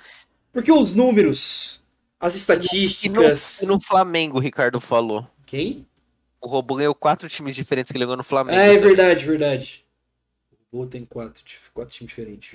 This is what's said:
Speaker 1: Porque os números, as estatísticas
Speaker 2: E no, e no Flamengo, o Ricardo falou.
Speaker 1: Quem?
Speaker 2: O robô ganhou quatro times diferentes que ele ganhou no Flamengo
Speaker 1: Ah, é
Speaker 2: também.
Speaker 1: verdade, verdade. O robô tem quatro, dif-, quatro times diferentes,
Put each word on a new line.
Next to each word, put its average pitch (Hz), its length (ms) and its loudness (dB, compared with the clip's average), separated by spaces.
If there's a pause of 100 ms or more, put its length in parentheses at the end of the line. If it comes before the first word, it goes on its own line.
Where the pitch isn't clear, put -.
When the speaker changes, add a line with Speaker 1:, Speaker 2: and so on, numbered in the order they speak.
(520)
Speaker 1:
Porque 247 200 0
os 240 240 4
números, 208 880 0 (360)
as 180 160 -2
estatísticas 190 1300 0
Speaker 2:
E 196 40 -4
no, 196 80 0
e - 20 2
no 190 60 -2
Flamengo, 170 560 0
o 127 40 0
Ricardo 123 380 -2
falou. 117 480 -2 (180)
Speaker 1:
Quem? 190 400 -10 (560)
Speaker 2:
O 123 60 -14
robô 131 280 -4
ganhou 147 200 -2
quatro 156 340 -2
times 139 260 -12
diferentes 131 360 -6
que 131 60 -8
ele 123 80 -4
ganhou 127 120 -6
no 123 60 -12
Flamengo 135 340 -2
Speaker 1:
Ah, 196 80 4
é 202 100 8
Speaker 2:
também. 202 200 6
Speaker 1:
verdade, 175 300 4
verdade. 147 600 -4 (880)
O 117 60 -14
robô 127 120 -12
tem 127 160 -16
quatro, 113 380 -16
dif-, - 280 -20
quatro 120 220 -14
times 113 160 -20
diferentes, 107 460 -18